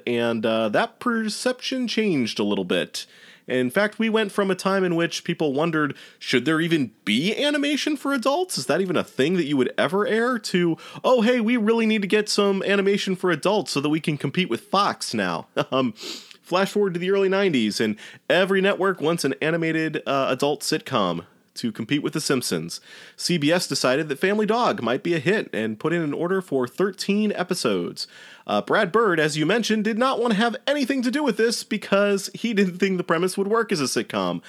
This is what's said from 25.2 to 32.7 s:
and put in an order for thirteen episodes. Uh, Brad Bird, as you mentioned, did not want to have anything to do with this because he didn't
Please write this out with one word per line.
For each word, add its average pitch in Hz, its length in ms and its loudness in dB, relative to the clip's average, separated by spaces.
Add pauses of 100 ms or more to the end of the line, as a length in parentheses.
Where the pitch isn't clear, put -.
and 110 260 -4
put 156 140 -2
in 170 100 0
an 147 120 -4
order 180 280 -2
for 131 240 0
thirteen 202 680 -2
episodes. 92 760 -2 (380)
Uh, 104 160 2
Brad 175 320 2
Bird, 208 260 4
as 151 160 2
you 151 100 2
mentioned, 214 380 2
did 220 140 2
not 262 240 2
want 240 100 2
to 190 80 2
have 233 160 2 (100)
anything 277 360 0
to 240 100 0
do 294 100 -2
with 269 140 2
this 226 300 0
because 202 680 0
he 233 200 -4
didn't 185 240 2